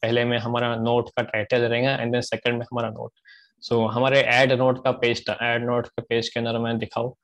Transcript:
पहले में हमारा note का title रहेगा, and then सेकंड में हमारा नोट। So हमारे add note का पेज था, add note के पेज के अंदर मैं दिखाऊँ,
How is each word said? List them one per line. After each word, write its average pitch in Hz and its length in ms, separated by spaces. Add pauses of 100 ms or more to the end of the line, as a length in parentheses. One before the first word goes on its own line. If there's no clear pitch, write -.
पहले 120 240
में 120 120
हमारा 120 380
note 120 340
का - 140
title 110 380
रहेगा, 123 360
and 117 120
then 123 120
सेकंड 120 320
में 117 120
हमारा 117 240
नोट। 113 220 (520)
So 113 260
हमारे 131 320
add 127 300
note 127 320
का 131 80
पेज 117 380
था, 104 120
add 120 240
note 120 220
के - 140
पेज 117 280
के 120 100
अंदर 117 180
मैं 117 200
दिखाऊँ, 117 360 (100)